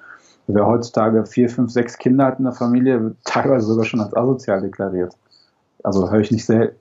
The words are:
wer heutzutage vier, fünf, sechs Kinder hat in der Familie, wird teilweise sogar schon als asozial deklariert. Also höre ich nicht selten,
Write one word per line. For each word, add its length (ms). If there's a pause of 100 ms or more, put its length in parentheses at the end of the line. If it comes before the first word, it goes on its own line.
(460)
wer 220
heutzutage 580
vier, 240
fünf, 220
sechs 260
Kinder 280
hat 120
in 80
der 80
Familie, 480
wird 220
teilweise 420
sogar 200
schon 140
als 160
asozial 460
deklariert. 540 (680)
Also 280
höre 80
ich 100
nicht 160
selten, 360